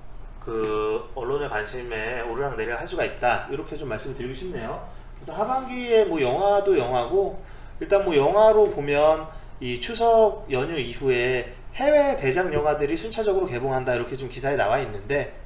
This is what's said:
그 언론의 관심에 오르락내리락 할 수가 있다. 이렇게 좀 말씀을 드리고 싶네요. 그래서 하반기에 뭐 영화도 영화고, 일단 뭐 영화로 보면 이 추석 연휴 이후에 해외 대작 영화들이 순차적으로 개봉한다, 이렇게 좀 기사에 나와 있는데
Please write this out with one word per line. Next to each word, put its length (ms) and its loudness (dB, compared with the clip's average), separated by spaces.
그 760 -4
언론의 340 -4
관심에 720 -6
오르락내리락 580 -4
할 80 -8
수가 180 -2
있다. 460 -2
이렇게 260 -8
좀 120 -8
말씀을 260 -8
드리고 180 -8
싶네요. 540 -8
그래서 160 -14
하반기에 720 2
뭐 160 0
영화도 580 4
영화고, 640 0
일단 240 4
뭐 120 0
영화로 520 8
보면 580 2
이 220 -6
추석 720 4
연휴 280 0
이후에 760 0
해외 420 4
대작 360 0
영화들이 440 0
순차적으로 500 0
개봉한다, 480 -2
이렇게 200 -4
좀 140 -8
기사에 260 -4
나와 240 2
있는데 680 -4